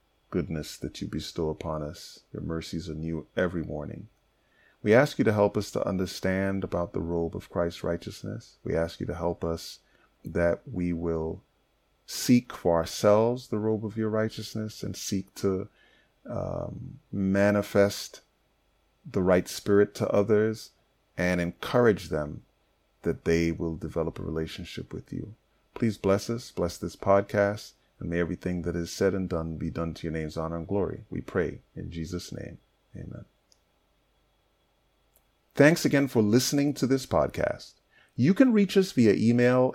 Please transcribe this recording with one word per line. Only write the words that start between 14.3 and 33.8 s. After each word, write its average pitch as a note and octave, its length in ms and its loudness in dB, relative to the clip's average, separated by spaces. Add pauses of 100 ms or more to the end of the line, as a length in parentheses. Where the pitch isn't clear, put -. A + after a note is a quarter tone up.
and G2 140 -8
seek - 380 -6
to, G2 340 -2 (580)
um, G1+ 760 -8 (120)
manifest G2+ 1080 2 (880)
the G#2 120 0
right F#2 260 4
spirit G2+ 460 2
to G#2 140 6
others G#2+ 640 4 (480)
and F2+ 200 2
encourage F2+ 680 2
them D#2 340 -6 (600)
that - 240 -4
they E2 260 2
will E2 240 -4
develop E2 420 -6
a F#2 40 -10
relationship E2 720 -8
with - 180 -12
you. - 220 -10 (400)
Please A2 240 -2
bless G2 320 0
us, A#2+ 200 -8
bless F2+ 280 -4
this - 180 -8
podcast, G2+ 760 0 (280)
and F2 80 -8
may E2+ 100 -2
everything F2 440 -4
that E2+ 120 -4
is E2+ 160 -4
said G2 220 2
and F#2+ 160 -4
done E2 280 -4
be E2 120 -6
done E2 240 -4
to - 120 -12
your E2 80 -4
name's D#2 260 -6
honor E2 180 -4
and E2 100 -8
glory. F#2+ 440 -4
We - 100 -6
pray E2 380 -4 (180)
in E2+ 140 -10
Jesus' E2 420 -8
name. - 240 -12 (400)
Amen. - 300 -14 (2250)